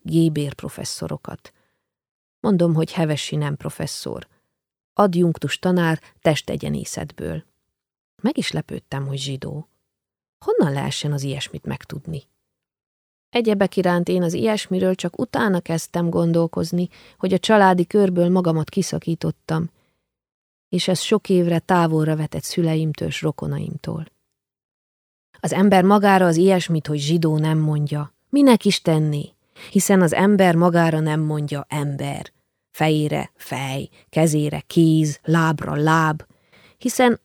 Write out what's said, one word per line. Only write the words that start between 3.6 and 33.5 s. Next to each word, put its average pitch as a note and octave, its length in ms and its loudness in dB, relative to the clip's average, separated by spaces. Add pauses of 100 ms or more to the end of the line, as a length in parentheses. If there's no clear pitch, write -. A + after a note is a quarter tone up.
Adjunktus F3 680 0
tanár E3+ 420 0 (200)
testegyenészetből. D3 1200 -6 (800)
Meg C4 160 -2
is G3 120 -4
lepődtem, C#3 560 -8
hogy C#3 120 -8
zsidó. C#3 500 -10 (760)
Honnan G4 280 2
lehessen C#3 400 -4
az C#3+ 100 -4
ilyesmit C#3 420 -8
megtudni? C#3 580 -10 (1040)
Egyebek G#3+ 480 0
iránt F3 320 2
én F3+ 140 0
az E3+ 100 -2
ilyesmiről F#3 640 -2
csak - 240 -6
utána G#3+ 420 0
kezdtem E3+ 500 -4
gondolkozni, E3+ 800 0 (300)
hogy F#3 140 -4
a F#3+ 60 2
családi F#3 480 4
körből F#3 420 2
magamat E3 400 0
kiszakítottam, E3 1000 -4 (1000)
és F3+ 200 -2
ez F#3 120 0
sok - 280 -2
évre E3+ 300 2
távolra D#3+ 580 2
vetett D#3 260 -6
szüleimtől D#3+ 680 -2
s - 120 -8
rokonaimtól. D#3 840 -6 (1300)
Az - 120 -4
ember F#3+ 320 4
magára G3 420 4
az E3+ 100 2
ilyesmit, E3+ 500 2
hogy D3+ 120 -2
zsidó, D#3 400 0
nem D#3 200 0
mondja. D3 560 -2 (140)
Minek C4+ 360 4
is G3+ 160 2
tenné? D#3 520 0 (380)
Hiszen F#3+ 320 4
az D#3+ 100 2
ember F#3+ 420 4
magára E3 460 4
nem D#3 200 0
mondja D3 480 -4
ember. C#3+ 640 -6 (380)
Fejére D3+ 640 0
fej, C3+ 540 -8 (200)